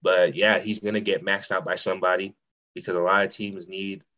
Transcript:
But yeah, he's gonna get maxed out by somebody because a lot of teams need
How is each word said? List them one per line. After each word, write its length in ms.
But 320
yeah, 240
he's 200
gonna 220
get 240
maxed 260
out 140
by 100
somebody 600
because 200
a 60
lot 240
of 60
teams 380
need 340